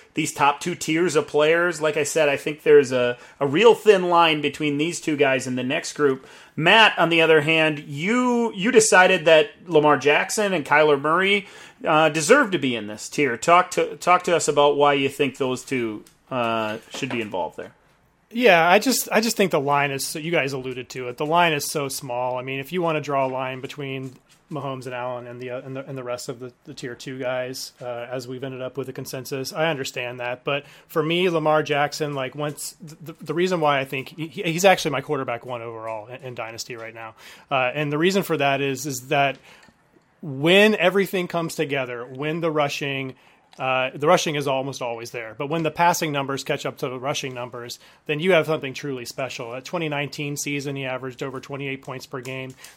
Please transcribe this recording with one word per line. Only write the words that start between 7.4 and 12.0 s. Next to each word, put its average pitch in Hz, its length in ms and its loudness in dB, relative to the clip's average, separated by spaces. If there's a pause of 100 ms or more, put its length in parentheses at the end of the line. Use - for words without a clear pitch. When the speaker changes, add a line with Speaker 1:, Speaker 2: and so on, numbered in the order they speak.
Speaker 1:
hand, 156 360 2
you, 226 800 0
you 196 160 0
decided 185 540 4
that 156 260 6 (160)
Lamar 151 280 6
Jackson 180 580 0
and 151 120 -2
Kyler 151 340 4
Murray, 190 460 2 (400)
uh, 160 240 4